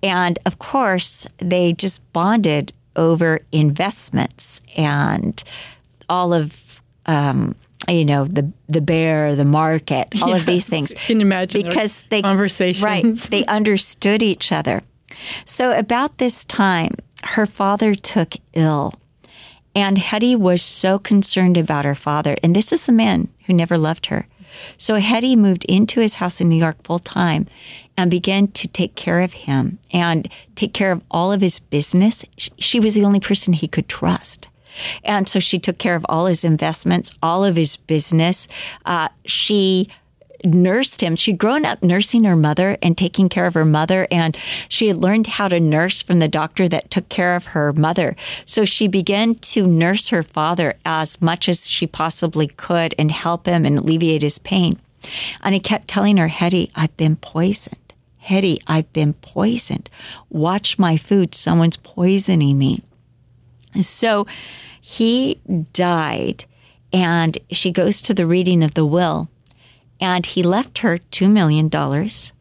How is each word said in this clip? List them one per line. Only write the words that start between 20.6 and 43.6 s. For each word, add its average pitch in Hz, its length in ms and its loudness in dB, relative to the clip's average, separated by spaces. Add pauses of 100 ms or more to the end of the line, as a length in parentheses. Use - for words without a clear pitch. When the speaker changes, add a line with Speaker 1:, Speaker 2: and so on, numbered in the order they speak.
Speaker 1:
so - 380 0
concerned 190 580 2
about 151 280 -2
her 143 100 0
father. 147 480 -2
And 170 120 4
this 214 180 2
is 339 120 0
the 269 80 2
man 208 340 2 (180)
who 190 80 0
never 170 240 2
loved 160 300 -2
her. - 200 -6 (500)
So - 180 0
Hetty 226 420 2
moved 190 280 4
into 208 360 2
his 214 140 2
house - 260 -2
in 175 80 4
New 165 80 4
York 160 260 0
full 170 160 -4
time 170 480 -2 (500)
and 180 140 2
began 190 380 2
to - 180 -6
take - 280 -4
care 175 260 0
of 180 120 -2
him 135 460 -4 (140)
and 170 340 0 (280)
take 214 180 -6
care 190 180 0
of 170 180 -2
all 180 220 0
of 202 100 0
his 185 200 0
business. 180 640 0 (120)
Sh-, - 200 -6
she - 220 -2
was 214 160 2
the 208 100 4
only 202 160 4
person 190 320 0
he 160 140 -2
could - 200 -4
trust. - 640 -4 (560)
And 202 240 -2
so 202 100 0
she - 200 -2
took - 180 -4
care 175 180 -2
of 165 140 -4
all 160 160 0
his 180 180 0
investments, 160 720 0 (100)
all 175 220 0
of 190 100 2
his 160 220 0
business. 160 680 0 (380)
Uh, 170 220 -2 (180)
she 190 600 0 (560)
nursed 185 600 2
him. 165 120 -2
She'd 190 220 0
grown 262 280 0
up - 180 -4
nursing 202 400 2
her 190 140 4
mother 160 440 2
and 170 160 2
taking 190 320 2
care 180 160 -2
of 175 80 -2
her 160 120 2